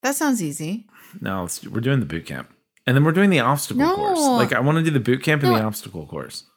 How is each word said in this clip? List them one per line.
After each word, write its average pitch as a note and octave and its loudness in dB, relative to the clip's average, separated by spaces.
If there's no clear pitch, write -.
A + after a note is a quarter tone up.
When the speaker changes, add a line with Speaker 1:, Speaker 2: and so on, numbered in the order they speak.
Speaker 1:
That C#4 0
sounds C4+ 0
easy. D#3 -8
Speaker 2:
No, F#2+ -4
let's, - -10
we're G#2 -4
doing C3 2
the F#2 -4
boot E2 -8
camp. C2+ -12
And B2+ 2
then C#3+ 6
we're D#3+ 4
doing G3 4
the D#3+ 4
obstacle D3 0
Speaker 1:
No. F#4 2
Speaker 2:
course. G4+ 0
Like, B3 4
I A#2+ 0
wanna D#3 2
do D#3+ 0
the C#3 2
boot B2 0
camp D3+ 0
and B2 4
Speaker 1:
No. A2 4
Speaker 2:
the A2 0
obstacle G2+ -8
course. - -12